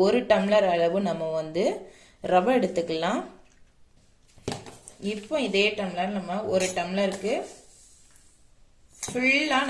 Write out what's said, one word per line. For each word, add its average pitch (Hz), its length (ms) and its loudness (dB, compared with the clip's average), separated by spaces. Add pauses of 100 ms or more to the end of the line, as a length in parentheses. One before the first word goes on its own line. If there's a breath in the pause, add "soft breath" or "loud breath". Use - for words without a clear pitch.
ஒரு 226 120 4 (120)
டம்ளர் 202 420 4
அளவு 170 260 2 (120)
நம்ம 160 260 -4
வந்து 160 260 -2 (640 loud breath)
ரவை 180 340 4
எடுத்துக்கலாம். 175 640 -2 (1900)
இப்போ 214 220 -8 (120)
இதே 196 160 2 (160)
டம்ளர் 185 380 -4
நம்ம 180 200 -6 (180)
ஒரு 185 120 4 (120)
டம்ளருக்கு 190 540 -2 (1700)
ஃபுல்லா 269 680 0